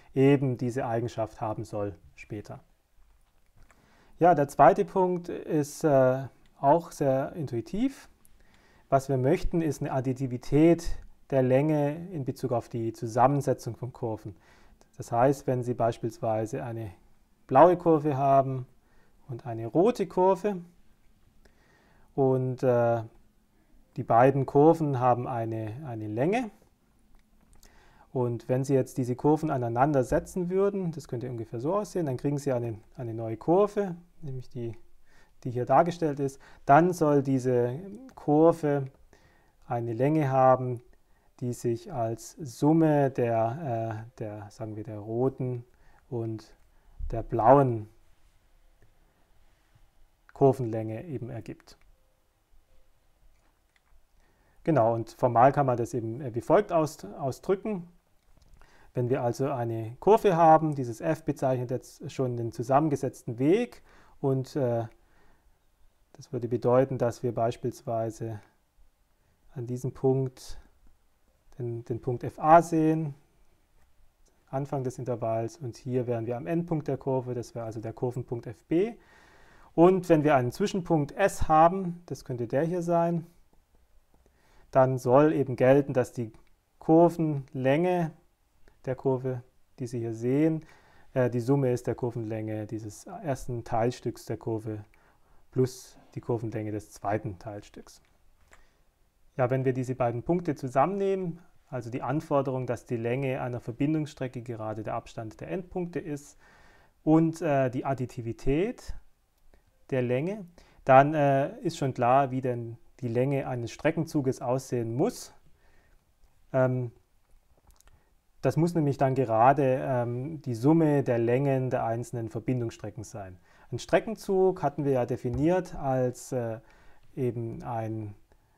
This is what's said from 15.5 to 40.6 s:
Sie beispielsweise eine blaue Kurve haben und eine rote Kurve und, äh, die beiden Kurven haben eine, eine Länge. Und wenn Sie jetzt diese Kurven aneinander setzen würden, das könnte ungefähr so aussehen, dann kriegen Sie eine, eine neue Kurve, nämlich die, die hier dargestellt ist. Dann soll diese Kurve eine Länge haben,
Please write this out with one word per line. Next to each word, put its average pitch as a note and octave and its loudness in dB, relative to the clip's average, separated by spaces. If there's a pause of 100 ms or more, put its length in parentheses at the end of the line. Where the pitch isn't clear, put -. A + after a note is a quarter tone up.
Sie A#2+ -4
beispielsweise A2+ -4
eine A2+ -10 (560)
blaue E3 8
Kurve D#3 2
haben C3+ 2 (640)
und A#2 -12
eine A2+ -8
rote F#3+ 2
Kurve F#3 0 (1600)
und, C3 0
äh, A#2+ 2 (920)
die A#2+ -6
beiden C3 6
Kurven D3 4
haben B2 2
eine, A2+ -6 (120)
eine A2+ -10
Länge. F3+ -2 (1600)
Und A#2+ -4
wenn C3 0
Sie C#3 -2
jetzt C3 0
diese B2 -2
Kurven D#3 2
aneinander B2+ 2
setzen E3+ -4
würden, F#3+ -2
das - -14
könnte B2 -8
ungefähr A#2 -10
so D#3 -2
aussehen, F#3+ -4
dann B2+ -2
kriegen C#3+ -2
Sie C3+ -2
eine, A#2+ -4 (160)
eine A#2 -10
neue A2+ -8
Kurve, G3 0 (280)
nämlich C3 -10
die, A#2 -10 (720)
die C3 -6
hier A#2+ -4
dargestellt C#3+ 2
ist. C#3 -4 (240)
Dann E3 8
soll D3 4
diese B2+ 0 (360)
Kurve D3+ 2 (800)
eine A#2 -6
Länge C#3 0
haben, B2+ 4 (600)